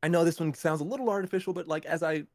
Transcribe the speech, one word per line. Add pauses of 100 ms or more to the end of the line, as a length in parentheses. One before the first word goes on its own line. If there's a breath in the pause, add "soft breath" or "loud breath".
I
know
this
one
sounds
a
little
artificial,
but,
like,
as
I (120)